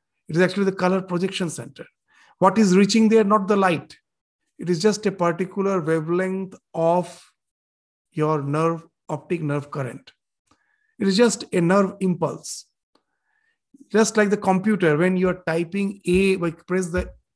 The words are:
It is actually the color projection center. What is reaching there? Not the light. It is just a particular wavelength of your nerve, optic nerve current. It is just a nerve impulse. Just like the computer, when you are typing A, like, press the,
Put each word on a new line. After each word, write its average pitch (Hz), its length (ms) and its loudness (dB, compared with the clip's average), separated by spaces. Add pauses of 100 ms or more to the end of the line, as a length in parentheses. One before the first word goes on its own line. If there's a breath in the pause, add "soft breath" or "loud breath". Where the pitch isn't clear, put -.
(280)
It 156 60 -6
is 170 80 2
actually 185 220 0
the 190 80 0
color 185 280 0
projection 185 480 -4
center. - 380 -14 (520 soft breath)
What 185 200 4
is 190 180 6
reaching 208 320 4
there? 220 140 6
Not 202 240 2
the 208 100 2
light. 180 400 0 (600)
It 165 100 -8
is 170 140 -2
just 208 240 0
a 190 60 0
particular 185 680 -2
wavelength 175 760 -4 (180)
of 170 500 -2 (880)
your 151 320 -2
nerve, 160 420 -2 (240)
optic 160 340 -6
nerve 143 280 -6
current. 131 420 -10 (880)
It 196 60 2
is 190 80 0
just 233 360 2
a 185 80 0
nerve 190 380 2
impulse. - 680 -6 (1200)
Just 214 260 2
like 208 140 2
the 202 60 2
computer, 190 600 2
when 185 200 2
you 185 120 0
are 180 180 -4
typing 175 600 -4
A, 190 300 2
like, 170 280 -6
press 180 260 -4
the, 180 220 -6 (240)